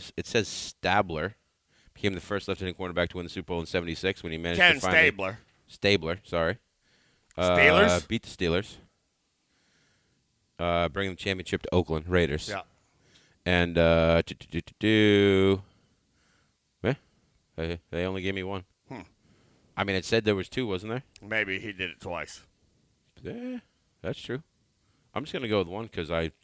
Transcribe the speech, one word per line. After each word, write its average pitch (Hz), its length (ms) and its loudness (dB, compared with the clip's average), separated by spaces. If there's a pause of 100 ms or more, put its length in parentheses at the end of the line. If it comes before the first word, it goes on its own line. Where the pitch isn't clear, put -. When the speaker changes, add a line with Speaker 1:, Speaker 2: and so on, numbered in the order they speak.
Speaker 1:
s-, - 160 -16
it - 120 -8
says 107 200 0
Stabler 90 840 -2 (600)
became 98 200 -2
the 87 60 -8
first 101 280 -6
left-handed 92 300 -6
cornerback 87 300 -2
to - 80 -10
win 87 100 -8
the - 40 -12
Super - 180 -10
Bowl 87 120 -4
in 82 60 -8
seventy-six 90 560 -4
when 85 100 -8
he 80 60 -6
managed 85 220 0
Speaker 2:
Ken 175 160 6
Speaker 1:
to 131 40 -8
finally 143 200 4
Speaker 2:
Stabler. 107 380 0 (300)
Speaker 1:
Stabler, 95 540 0
sorry. 85 360 0 (800)
Uh, 90 200 2
Speaker 2:
Steelers? 87 520 6
Speaker 1:
beat 113 140 -4
the - 80 -18
Steelers. 87 460 -2 (1800)
Uh, 85 300 2
bringing 95 240 -4
the 85 40 -10
championship 92 460 -4
to - 120 -8
Oakland 82 340 0
Raiders. 85 400 2
Speaker 2:
Yeah. 98 140 -6 (840)
Speaker 1:
And, 87 320 2
uh, 82 480 6
do, - 80 -12
do, - 160 -20
do, 80 100 -4
do, - 180 -14
do. 101 840 6 (1200)
Eh? 127 100 2 (600)
They, 82 240 -4 (100)
they 85 140 -2
only 95 180 -4
gave 95 120 -4
me 95 80 -6
one. 95 220 -8 (240)
Speaker 2:
Hmm. 123 120 -14 (760)
Speaker 1:
I 95 80 -2
mean, 98 120 0
it 90 80 -2
said 113 200 2
there 104 120 4
was 92 120 -4
two, 127 180 -4
wasn't 101 260 -6
there? 127 100 -6 (240)
Speaker 2:
Maybe 104 320 -2
he 107 140 -10
did 92 180 -6
it - 100 -18
twice. 85 420 -10 (800)
Speaker 1:
Yeah, 247 360 -10 (440)
that's - 180 -8
true. 127 220 -10 (720)
I'm 131 100 -6
just - 100 -16
gonna 135 140 -6
go 107 100 2
with 90 100 0
one 107 200 -8
'cause 82 220 -8
I 82 200 -2 (140)